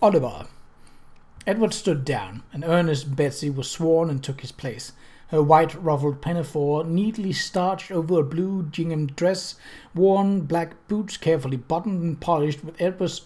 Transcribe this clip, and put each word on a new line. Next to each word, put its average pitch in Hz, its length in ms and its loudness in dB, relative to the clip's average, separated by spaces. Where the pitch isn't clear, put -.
Oliver. 147 440 2
Edward 208 280 2
stood 147 320 -2
down, 110 380 -6
and 143 100 -6
earnest 160 520 2
Betsy 143 340 0
was 135 200 -4
sworn 165 400 2
and 139 140 -2
took - 180 -8
his 131 100 -12
place, - 420 -12
her 156 120 4
white 160 400 8
ruffled 147 400 0
pinafore 156 640 -2
neatly 190 500 0
starched 180 580 -2
over 170 280 2
a 151 40 6
blue 180 400 -2
gingham 156 440 -2
dress, 175 480 -2
worn 196 460 4
black 160 460 -4
boots 208 300 -4
carefully 139 400 0
buttoned 175 460 -2
and 165 180 -4
polished 151 420 0
with 160 160 -12
Edward's 185 460 -2